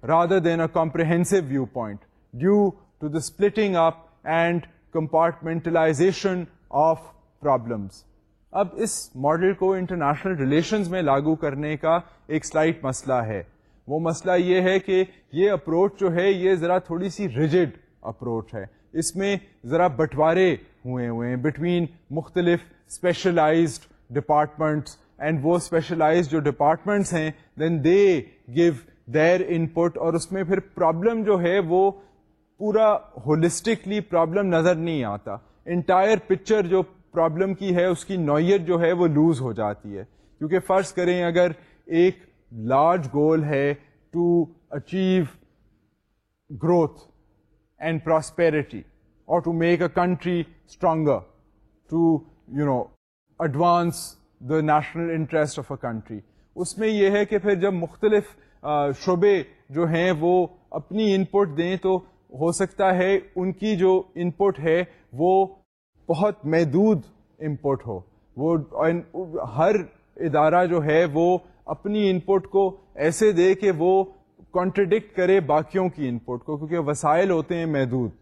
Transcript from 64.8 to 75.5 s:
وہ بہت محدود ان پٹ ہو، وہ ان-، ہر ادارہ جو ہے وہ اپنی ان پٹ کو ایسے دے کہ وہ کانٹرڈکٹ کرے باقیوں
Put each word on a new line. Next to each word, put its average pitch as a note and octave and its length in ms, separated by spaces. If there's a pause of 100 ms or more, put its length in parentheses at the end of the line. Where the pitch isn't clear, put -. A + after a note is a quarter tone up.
وہ F#3 340 (600)
بہت F3 360
محدود E3 560 (380)
ان D3+ 160
پٹ C3+ 320
ہو، G2 120 (360)
وہ D#3+ 220 (140)
ان-، E3 640 (200)
ہر F#3 180 (420)
ادارہ D#3 480
جو E3+ 180
ہے D#3 220
وہ E3+ 320 (280)
اپنی G#3 440
ان F#3 100
پٹ F#3+ 280
کو F#3+ 300 (180)
ایسے E3+ 360
دے F3+ 220
کہ F#3+ 240
وہ F#3 260 (480)
کانٹرڈکٹ F#3+ 640
کرے F#3 240
باقیوں D#3 500